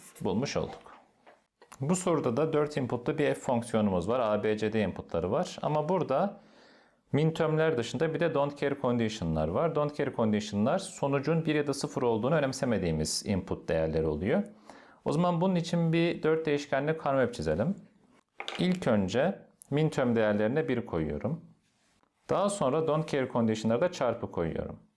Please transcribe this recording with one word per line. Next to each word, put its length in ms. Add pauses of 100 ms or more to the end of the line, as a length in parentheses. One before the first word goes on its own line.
(220)
bulmuş 360
olduk. 380 (840)
Bu 140
soruda 420
da 160
dört 240
inputlu 400
bir 80
f 80
fonksiyonumuz 760
var. 100
A, 240
B, 140
C, 160
D 80
inputları 500
var. 300
Ama 280
burada 520 (720)
min 200
termler 460
dışında 360
bir 60
de 140
don't 260
care 220
condition'lar 640
var. 280
Don't 220
care 180
condition'lar 640
sonucun 680
bir 100
ya 120
da 60
sıfır 280
olduğunu 340
önemsemediğimiz 920
input 440
değerleri 380
oluyor. 360 (640)
O 60
zaman 300
bunun 140
için 380
bir 300
dört 220
değişkenli 520
karma 240
map 120
çizelim. 420 (840)
İlk 280
önce 520 (300)
min 200
term 260
değerlerine 520
bir 180
koyuyorum. 600 (840)
Daha 200
sonra 380
don't 220
care 200
condition'lara 520
da 100
çarpı 400
koyuyorum. 480 (180)